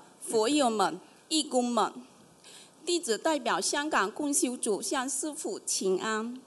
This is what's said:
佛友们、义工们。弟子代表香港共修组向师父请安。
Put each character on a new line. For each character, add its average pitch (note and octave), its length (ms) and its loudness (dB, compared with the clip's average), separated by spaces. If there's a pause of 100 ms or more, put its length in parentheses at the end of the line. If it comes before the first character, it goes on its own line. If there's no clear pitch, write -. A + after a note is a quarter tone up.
(200)
佛 A3 280 2
友 C#4+ 220 4
们、 F#3 300 0 (280)
义 D#4 140 2
工 B3 220 2
们。 A#3 280 0 (920)
弟 F4 140 2
子 F4 180 -2
代 D#4+ 220 0
表 G#3+ 220 0
香 D4 280 0
港 G#3+ 220 2
共 C#4+ 240 -2
修 B3+ 220 0
组 G#3 260 -2
向 C4 260 -2
师 D4+ 240 -4
父 A#3 320 -6
请 - 360 0
安。 A3 360 -2 (100)